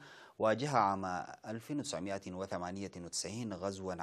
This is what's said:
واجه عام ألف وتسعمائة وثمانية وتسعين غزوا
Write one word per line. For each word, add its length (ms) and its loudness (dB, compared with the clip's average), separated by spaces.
واجه 380 4
عام 280 6
ألف 240 -8
وتسعمائة 600 -2
وثمانية 640 -4
وتسعين 560 -4
غزوا 500 -2